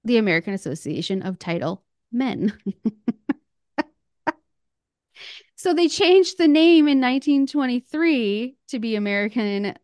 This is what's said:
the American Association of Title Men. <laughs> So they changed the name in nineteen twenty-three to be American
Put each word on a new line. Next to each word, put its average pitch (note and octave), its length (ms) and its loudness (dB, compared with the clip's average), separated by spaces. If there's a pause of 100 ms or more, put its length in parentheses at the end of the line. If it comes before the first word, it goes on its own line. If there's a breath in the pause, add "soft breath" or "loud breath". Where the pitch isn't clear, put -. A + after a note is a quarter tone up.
the A#3 120 2
American G3 380 0
Association E3 680 -6
of F#3 160 -8
Title E3+ 460 -6 (280)
Men. A#3+ 520 -4
<laughs> - 20 -6 (3000 loud breath)
So F4+ 160 -2
they E4+ 140 2
changed F4+ 500 2
the E4 100 4
name D#4 380 6
in C#4 140 4
nineteen C4+ 460 2
twenty-three B3+ 1080 -2 (120)
to C4 100 -8
be A3 160 -4
American G3+ 880 -2